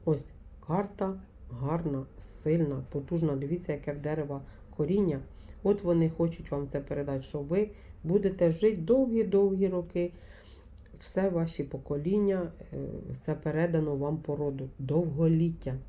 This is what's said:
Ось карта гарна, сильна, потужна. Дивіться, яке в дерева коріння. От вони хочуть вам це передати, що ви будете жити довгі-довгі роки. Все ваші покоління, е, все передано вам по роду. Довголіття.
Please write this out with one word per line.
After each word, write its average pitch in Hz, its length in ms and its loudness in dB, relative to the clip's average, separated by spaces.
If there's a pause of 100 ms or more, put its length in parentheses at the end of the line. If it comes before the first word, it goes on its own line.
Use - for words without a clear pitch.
Ось 147 200 2 (420)
карта 190 540 -2 (300)
гарна, 139 540 -2 (140)
сильна, 151 720 0
потужна. 147 440 0
Дивіться, 151 360 -2
яке 147 220 -4
в 143 80 -6
дерева 143 400 -4 (360)
коріння. 160 420 2 (440)
От 202 200 2
вони 170 260 4
хочуть 165 420 -2
вам 143 160 -4
це 143 120 -4
передати, 143 420 -4
що 147 180 -6
ви 180 300 0 (340)
будете 185 480 4
жити 208 260 2
довгі-довгі 196 920 4
роки. 175 440 -2 (880)
Все 190 300 0
ваші 165 340 0
покоління, 175 880 0 (220)
е, - 40 -8 (340)
все 151 240 -4
передано 156 600 2
вам 143 220 0
по 147 180 -4
роду. 139 340 -4 (100)
Довголіття. 160 960 2 (140)